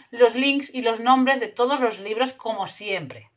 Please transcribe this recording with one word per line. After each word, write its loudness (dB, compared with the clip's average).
los 4
links 0
y -6
los -2
nombres 4
de -4
todos 0
los 0
libros, -4
como -6
siempre, -10